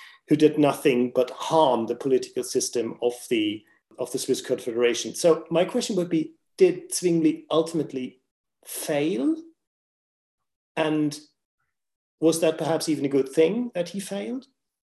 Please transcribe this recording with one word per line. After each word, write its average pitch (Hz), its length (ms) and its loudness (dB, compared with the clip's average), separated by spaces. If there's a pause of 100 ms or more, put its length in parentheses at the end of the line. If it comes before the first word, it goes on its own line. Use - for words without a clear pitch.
(280)
who 156 80 4
did 151 240 4
nothing 131 560 2
but 127 160 2
harm 131 560 2
the 117 80 -4
political 127 480 -2
system - 580 -4
of 120 120 0 (160)
the, 107 340 -2 (360)
of 127 120 -6
the 135 80 -6
Swiss 127 220 -2
Confederation. 120 760 -2
So 165 340 2
my 165 160 2
question 233 320 -4
would 175 120 -2
be, 160 240 -2 (240)
did - 360 4
Zwingli 170 580 2
ultimately 147 720 -2 (440)
fail? 196 720 -2 (1400)
And 151 440 -2 (1040)
was 165 180 4
that 160 180 2
perhaps 156 300 -2
even 143 180 -2
a 135 40 -2
good 135 180 2
thing 214 480 2
that 175 140 -4
he 202 100 -10
failed? 214 460 -8 (400)